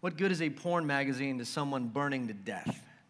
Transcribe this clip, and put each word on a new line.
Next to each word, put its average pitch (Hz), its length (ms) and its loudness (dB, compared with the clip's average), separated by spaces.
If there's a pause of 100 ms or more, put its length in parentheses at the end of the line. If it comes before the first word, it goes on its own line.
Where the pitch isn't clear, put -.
What 175 160 -2
good 185 140 4
is 165 120 2
a 156 80 2
porn 170 360 0
magazine 139 520 2
to 120 60 -4
someone 139 440 0
burning 135 400 0
to 107 60 -4
death? 98 460 -6 (300)